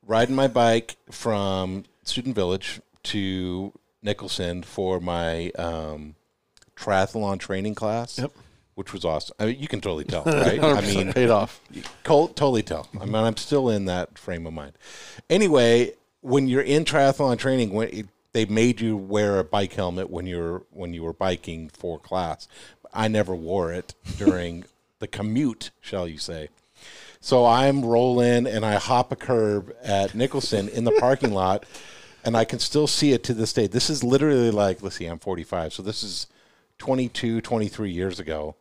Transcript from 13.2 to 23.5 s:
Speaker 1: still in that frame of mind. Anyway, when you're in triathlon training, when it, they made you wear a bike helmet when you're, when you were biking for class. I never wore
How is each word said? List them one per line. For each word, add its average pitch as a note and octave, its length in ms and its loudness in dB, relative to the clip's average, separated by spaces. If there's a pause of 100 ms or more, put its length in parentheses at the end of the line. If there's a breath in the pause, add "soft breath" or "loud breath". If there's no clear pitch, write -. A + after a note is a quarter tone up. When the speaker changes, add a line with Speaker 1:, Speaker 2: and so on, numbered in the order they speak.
Speaker 1:
still C3+ 320 0
in G#2 160 0
that F2+ 320 -4
frame E2 280 -8
of D#2+ 80 -10
mind. C#2+ 200 -12 (560 loud breath)
Anyway, B2+ 640 6 (280)
when C3+ 260 2
you're C3 140 2
in D3 240 2
triathlon C#3 520 2
training, B2+ 340 0
when A3 180 -2
it, G#2+ 160 -10 (280)
they A2 120 2
made A2+ 360 2
you A2+ 140 0
wear G2+ 440 0
a F#2 40 0
bike F#2+ 300 -2
helmet F#2 360 -4
when F2+ 180 -8
you're, F2 440 -6
when F2 220 -10
you E2 100 -10
were E2 100 -6
biking E2 560 -4
for E2 300 -10
class. F2 480 -6 (460 loud breath)
I A2 140 0
never G#2 280 0
wore E2+ 360 -2